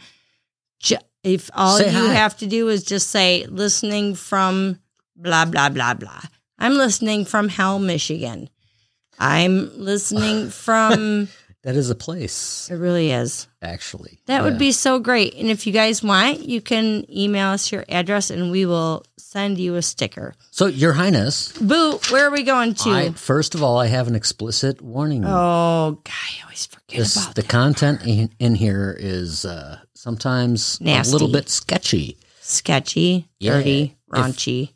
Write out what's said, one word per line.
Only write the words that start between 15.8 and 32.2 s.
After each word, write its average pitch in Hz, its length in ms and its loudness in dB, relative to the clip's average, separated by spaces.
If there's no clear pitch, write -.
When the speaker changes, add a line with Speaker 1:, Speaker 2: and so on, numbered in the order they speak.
Speaker 1:
want, 214 460 2
you 233 140 -2
can 220 500 -2
email 196 380 0
us 196 200 -2
your - 200 -6
address 180 400 0
and 175 200 -2
we 185 160 2
will 160 380 0
send 202 400 -4
you 175 180 -2
a 175 60 -2
sticker. - 520 -6
Speaker 2:
So, - 160 2
Your 151 260 4
Highness. 147 680 2
Speaker 1:
Boo, 302 400 4
where 277 140 6
are 285 60 2
we 285 120 0
going 240 320 2
to? - 160 -2
Speaker 2:
I, 185 200 2
first 151 440 0
of 156 60 -4
all, 123 160 4
I 120 100 4
have 123 200 2
an 120 80 0
explicit 113 680 -2
warning. 139 440 -2
Speaker 1:
Oh, 170 800 2
God, - 100 -14
I - 320 -10
always - 200 -12
forget - 340 -10
Speaker 2:
This, 104 180 0
Speaker 1:
about 190 180 -6
Speaker 2:
the 110 60 0
Speaker 1:
that. - 80 -6
Speaker 2:
content 139 580 2
in, 110 320 2
in 117 160 2
here 98 420 0
is, 90 460 -6
uh, 78 360 -10
sometimes 123 840 -2
Speaker 1:
Nasty. 131 300 2
Speaker 2:
a - 20 0
little 151 200 4
bit 143 180 0
sketchy. - 680 -2